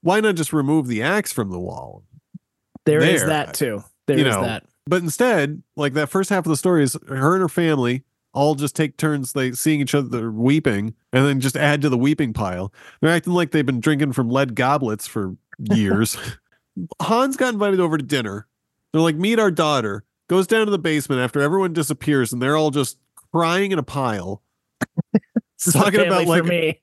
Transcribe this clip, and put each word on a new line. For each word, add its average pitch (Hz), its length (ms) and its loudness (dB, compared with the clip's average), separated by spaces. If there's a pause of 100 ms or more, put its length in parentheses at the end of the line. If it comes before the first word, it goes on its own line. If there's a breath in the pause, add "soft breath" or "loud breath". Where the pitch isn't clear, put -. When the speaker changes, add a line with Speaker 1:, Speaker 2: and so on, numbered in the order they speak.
Speaker 1:
why 185 180 2
not 208 160 2
just 160 160 -4
remove 147 340 2
the 113 160 -2
axe 190 300 -2
from 101 180 -4
the 90 100 -8
wall? 64 440 -12 (800)
Speaker 2:
There 156 160 4
is 165 200 4
Speaker 1:
There. - 80 0
Speaker 2:
that 147 240 -4
too. 107 280 -4 (240)
There 143 120 2
Speaker 1:
You 147 80 4
Speaker 2:
is 113 80 2
Speaker 1:
know, - 80 0
Speaker 2:
that. 117 220 -6 (220)
Speaker 1:
but 175 160 0
instead, 160 600 0 (140)
like, 143 180 -2
that 151 160 0
first 190 180 -2
half 185 160 0
of 165 60 0
the 151 60 2
story 175 280 4
is 135 140 -2 (100)
her 135 260 2
and 190 60 2
her 175 80 2
family 135 560 0 (300)
all 147 220 2
just 143 200 -4
take 151 220 -2
turns, 147 380 -2
like, 127 180 -2
seeing 151 260 0
each 139 140 -2
other 120 360 -2
weeping 113 640 0 (200)
and 131 120 4
then 139 160 0
just 131 160 -2
add 147 260 2
to 151 60 2
the 127 80 0
weeping 139 380 0
pile. 95 380 -4 (280 loud breath)
They're 156 120 2
acting 170 200 0
like 175 200 0
they've 151 120 2
been 123 160 -2
drinking 143 320 2
from 120 160 0
lead 127 280 0
goblets 127 500 0
for 95 300 -6 (220)
Speaker 2:
<laughs> - 0 - (140)
Speaker 1:
years. 104 460 2 (840 loud breath)
Hans 262 360 0
got 254 180 -2
invited 196 260 0
over 160 160 0
to 143 80 -2
dinner. 107 420 -4 (460)
They're 156 80 2
like, 165 160 2
"Meet 214 220 0
our 202 140 2
daughter." 131 520 -2 (240)
Goes 185 180 2
down 220 200 2
to 208 40 -2
the 196 80 0
basement 147 420 0
after 127 200 0
everyone 175 340 0
disappears 143 580 0
and 123 100 -4
they're 143 140 2
all 156 140 2
just 135 280 -2 (340)
crying 175 400 2
in 175 60 0
a 143 40 0
pile. 107 640 -4
Speaker 2:
<laughs> - 60 -20 (600)
This - 560 -4
is 156 80 2
a - 80 2
Speaker 1:
Talking 202 160 2
about, 175 240 2
Speaker 2:
family 170 160 4
for - 40 2
Speaker 1:
like, 170 60 -2
Speaker 2:
me. 160 320 -2